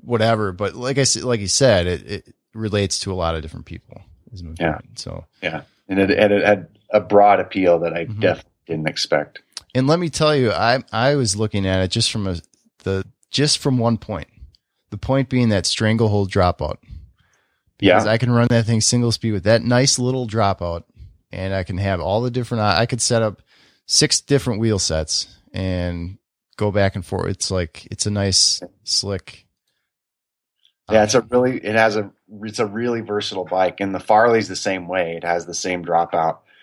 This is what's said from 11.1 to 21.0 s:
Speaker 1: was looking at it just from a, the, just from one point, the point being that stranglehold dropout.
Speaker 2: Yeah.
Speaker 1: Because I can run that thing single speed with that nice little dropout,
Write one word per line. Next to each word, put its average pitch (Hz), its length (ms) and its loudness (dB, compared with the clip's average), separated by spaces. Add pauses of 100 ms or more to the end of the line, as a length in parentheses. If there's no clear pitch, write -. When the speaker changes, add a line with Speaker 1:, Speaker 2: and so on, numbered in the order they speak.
Speaker 1:
was 107 200 -2
looking 104 300 -2
at 95 160 2
it 90 80 0
just 113 200 -2
from 104 160 -4
a, 90 100 -4 (480)
the, 95 200 -4 (260)
just 147 280 0
from 131 200 0
one 117 200 2
point, 90 300 -10 (600)
the 110 80 -12
point 135 300 -2
being 123 220 2
that 95 160 0
stranglehold 107 640 2
dropout. 90 480 0 (1000)
Speaker 2:
Yeah. 90 160 4
Speaker 1:
Because 107 140 4
I 113 100 2
can 123 120 0
run 120 200 4
that 117 160 4
thing 113 140 2
single 120 320 0
speed 110 200 -2
with 92 120 -4
that 110 180 4
nice 123 360 2
little 127 280 -2
dropout, 95 580 -2 (480)